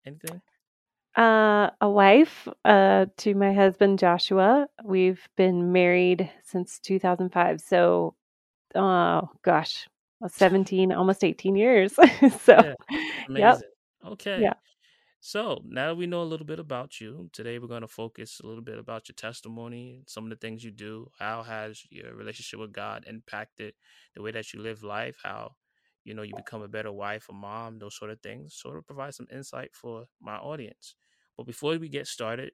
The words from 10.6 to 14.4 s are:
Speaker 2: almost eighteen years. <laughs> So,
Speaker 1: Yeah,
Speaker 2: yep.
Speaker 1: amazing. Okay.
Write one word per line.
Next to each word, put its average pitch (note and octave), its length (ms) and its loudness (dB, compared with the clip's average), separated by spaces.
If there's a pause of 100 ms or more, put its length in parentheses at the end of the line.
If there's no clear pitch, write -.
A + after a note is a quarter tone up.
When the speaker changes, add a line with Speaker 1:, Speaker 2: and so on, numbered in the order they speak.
Speaker 2:
almost F#3+ 320 0
eighteen F#3+ 320 0
years. G#3 420 4
<laughs> C#4 420 8
So, - 220 10
Speaker 1:
Yeah, C#3+ 120 2 (540)
Speaker 2:
yep. - 0 -
Speaker 1:
amazing. G3+ 400 4 (360)
Okay. G3 380 -8